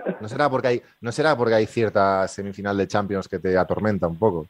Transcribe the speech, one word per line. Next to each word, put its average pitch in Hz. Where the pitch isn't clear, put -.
¿No 107
será 135
porque 131
hay, 123
no 113
será 151
porque 117
hay 110
cierta 98
semifinal 101
de 95
Champions 98
que 92
te 92
atormenta 90
un 82
poco? 87